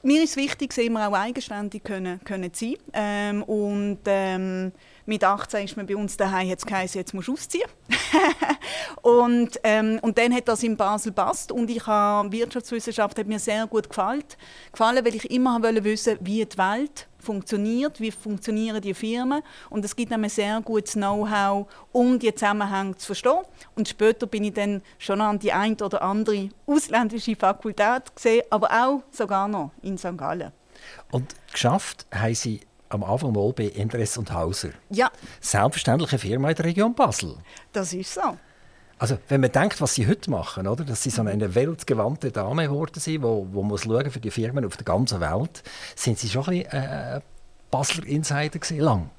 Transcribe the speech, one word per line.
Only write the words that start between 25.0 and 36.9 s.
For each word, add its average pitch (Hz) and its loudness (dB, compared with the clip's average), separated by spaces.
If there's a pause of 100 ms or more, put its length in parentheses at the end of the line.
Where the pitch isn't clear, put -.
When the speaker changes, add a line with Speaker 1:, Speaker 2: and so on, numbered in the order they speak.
Speaker 1:
an 208 2
die 208 0
ein 208 2
oder 196 -2
andere 202 0 (180)
ausländische 226 2
Fakultät 208 0
gesehen, 233 4
aber 208 2
auch 254 2
sogar 196 0
noch 175 -4 (120)
in 190 -6
Sankt 180 -6
Gallen. 160 -6 (600)
Speaker 2:
Und 131 -2 (180)
geschafft - 0
haben 113 0
Sie 110 -4 (300)
am 104 -2
Anfang 123 0
mal 104 2
bei 107 -2
Endres 107 -2
und 107 -6
Hauser. 87 -4 (200)
Speaker 1:
Ja. 220 2 (300)
Speaker 2:
Selbstverständlich 123 2
eine 131 2
Firma 120 0
in 160 0
der 160 -2
Region 196 2